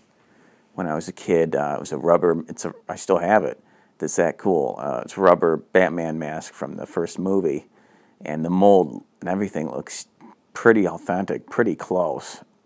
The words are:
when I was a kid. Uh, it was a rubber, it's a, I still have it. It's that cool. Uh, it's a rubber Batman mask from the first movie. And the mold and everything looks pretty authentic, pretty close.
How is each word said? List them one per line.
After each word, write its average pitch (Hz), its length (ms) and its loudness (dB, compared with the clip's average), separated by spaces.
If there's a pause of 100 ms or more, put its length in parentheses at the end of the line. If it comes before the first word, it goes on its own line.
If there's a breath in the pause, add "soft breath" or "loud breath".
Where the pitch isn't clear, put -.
(720 soft breath)
when 92 140 -6
I 78 80 -2
was 80 120 -6
a - 60 -10
kid. 82 420 0
Uh, 71 220 -2
it - 20 -6
was - 120 -10
a 76 60 -6
rubber, 82 500 2
it's - 180 -10
a, - 80 -8 (140)
I 90 80 -8
still 92 220 0
have 90 260 2
it. 64 180 -6 (380 soft breath)
It's 78 180 -6
that 85 200 2
cool. 69 420 -2
Uh, 64 240 -6
it's - 140 -14
a 98 40 -4
rubber 85 360 6
Batman 82 600 0
mask 78 340 -8
from 71 220 -10
the - 100 -10
first - 320 -6
movie. 90 480 -2 (580 soft breath)
And 78 220 -6
the 85 40 -2
mold 92 540 4 (160)
and 87 100 -8
everything 92 400 -4
looks - 380 -10 (460)
pretty 110 340 6
authentic, 87 600 -4
pretty 113 260 0
close. 82 680 -4 (220)